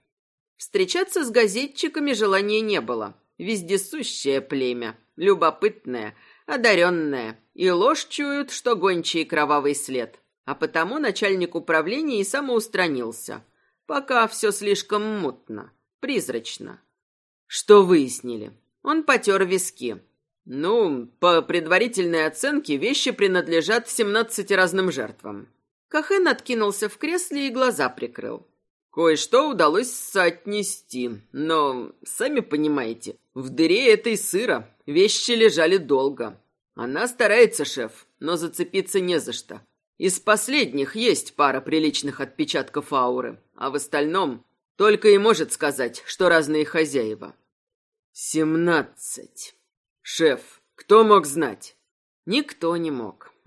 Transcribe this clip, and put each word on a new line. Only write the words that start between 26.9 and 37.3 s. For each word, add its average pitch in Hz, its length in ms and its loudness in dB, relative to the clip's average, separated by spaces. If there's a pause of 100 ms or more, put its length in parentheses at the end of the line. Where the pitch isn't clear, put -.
кресле 302 500 -4
и 262 40 -6
глаза 233 380 0
прикрыл. 117 580 -12 (440)
"Кое-что 170 580 2
удалось 190 420 2
соотнести, 180 1200 -4 (200)
но, 143 640 -2 (100)
сами 269 380 -4
понимаете, 143 760 -4 (160)
в 131 160 -10
дыре 165 440 4
этой 220 240 2
сыро, - 520 -2 (160)
вещи 190 460 2
лежали 190 460 4
долго. 135 600 -2 (360)
Она 139 320 -4
старается, 214 580 4